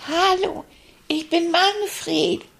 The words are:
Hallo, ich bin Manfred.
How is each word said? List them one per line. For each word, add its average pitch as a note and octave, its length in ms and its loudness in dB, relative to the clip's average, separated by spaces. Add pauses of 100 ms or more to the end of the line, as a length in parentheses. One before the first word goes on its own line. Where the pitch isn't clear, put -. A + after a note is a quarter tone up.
Hallo, F#4 600 0 (440)
ich D#4 200 -4
bin E4+ 220 2
Manfred. F4 920 0 (180)